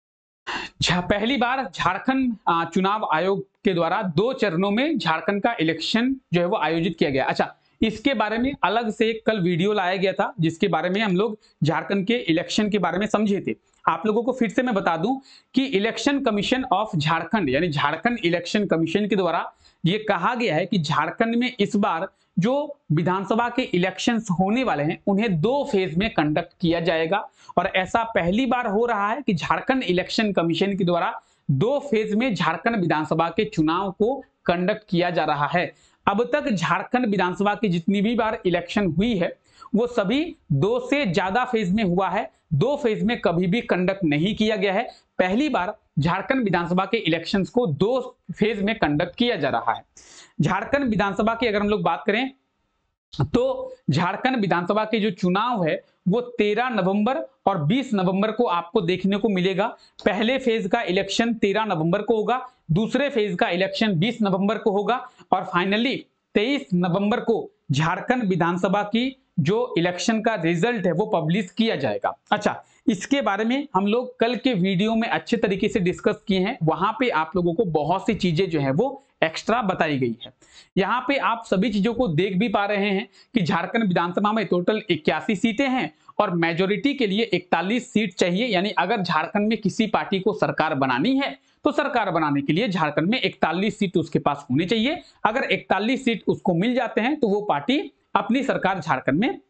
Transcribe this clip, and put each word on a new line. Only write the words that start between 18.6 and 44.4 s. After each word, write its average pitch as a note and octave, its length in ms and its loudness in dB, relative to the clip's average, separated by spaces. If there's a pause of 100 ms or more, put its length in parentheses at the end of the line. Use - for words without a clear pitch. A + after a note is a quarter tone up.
कमीशन E3 420 0
के A3 80 0
द्वारा F3+ 360 -2 (320)
ये F3+ 160 2
कहा G3+ 360 0
गया A3 200 0
है F3+ 100 0
कि G3+ 120 -2
झारखंड D#3+ 580 0
में A#3+ 240 2
इस G3+ 160 2
बार G3 320 0 (320)
जो C#4+ 400 0 (120)
विधानसभा F#3 580 2
के A#3+ 120 -2
इलेक्शंस G#3 680 0
होने G3+ 320 2
वाले D3+ 200 0
हैं D#3+ 140 0 (100)
उन्हें G3+ 340 2
दो C4 300 2
फेज F#3 260 0
में A3 160 0
conduct D#3+ 480 0
किया E3+ 180 2
जाएगा E3 380 0 (400)
और F3+ 180 2
ऐसा F#3 280 0
पहली G3 420 0
बार B3 220 0
हो G#3+ 180 0
रहा G#3 240 -2
है C#4 120 -4
कि A3+ 120 0
झारखंड B3 500 0
इलेक्शन F#3 480 0
कमीशन F3+ 460 0
के G3 60 0
द्वारा F3 280 0 (380)
दो G#3 300 2
फेज A3 360 0
में A#3+ 200 2
झारखंड A#3 460 0
विधानसभा D#3+ 480 0
के G#3+ 160 0
चुनाव F3+ 460 0
को - 320 -2 (220)
conduct F3+ 440 0
किया F3 200 2
जा E3 160 0
रहा D3 220 0
है। D#3+ 240 0 (360)
अब G3+ 160 0 (100)
तक D4 160 -2
झारखंड F#3+ 560 0
विधानसभा G3 500 0
की G#3 140 -4
जितनी F#3 320 0
भी A3+ 140 0
बार A3 300 -2
इलेक्शन F3 460 0
हुई G3+ 260 0
है - 180 -2 (400)
वो A#3+ 120 2
सभी B3 480 0 (160)
दो F#3+ 280 2 (100)
से C#4+ 160 2
ज्यादा F#3+ 400 0
फेज A3 280 0
में A3+ 100 2
हुआ F3+ 260 2
है, G3+ 200 -2 (240)
दो A3+ 240 2
फेज G#3+ 260 0
में A#3 180 0
कभी F3+ 260 2
भी A#3 140 0
conduct F#3+ 420 0
नहीं D#3 320 2
किया G#3+ 200 2